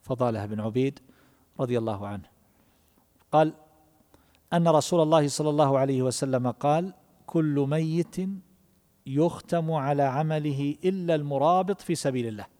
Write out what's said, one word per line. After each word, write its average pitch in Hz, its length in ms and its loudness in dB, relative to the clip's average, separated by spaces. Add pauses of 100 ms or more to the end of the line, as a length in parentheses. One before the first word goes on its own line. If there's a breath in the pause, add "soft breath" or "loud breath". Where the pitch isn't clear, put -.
فضالة 117 440 -2
بن 104 140 -6
عبيد 127 400 -2 (600 soft breath)
رضي 123 180 -2
الله 104 300 -6
عنه 101 220 -12 (1000 soft breath)
قال: 156 220 4 (1000 soft breath)
أن 170 140 4
رسول 160 340 4
الله 156 260 4
صلى 151 220 -2
الله 143 300 4
عليه 135 220 2
وسلم 127 500 0
قال: 160 420 -2 (320)
"كل 147 440 0
ميت 160 460 -2 (920)
يختم 160 680 0
على 143 320 0
عمله 147 800 -2
إلا 180 320 0
المرابط 156 680 0
في 175 140 -2
سبيل 131 320 -2
الله 104 180 -10 (140)